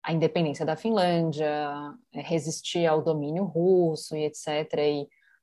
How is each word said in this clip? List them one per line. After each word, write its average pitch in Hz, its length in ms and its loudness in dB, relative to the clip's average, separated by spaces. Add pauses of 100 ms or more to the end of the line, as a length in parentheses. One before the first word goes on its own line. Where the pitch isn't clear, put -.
a 156 120 -2
independência 160 500 0
da 156 120 0
Finlândia, 170 680 2 (640)
é, 143 100 -10
resistir 160 640 -2
ao 156 160 4
domínio 156 420 -2
russo 165 720 2
e 151 80 -2
et 151 100 -4
cetera. 156 520 -2
E 147 200 0 (360)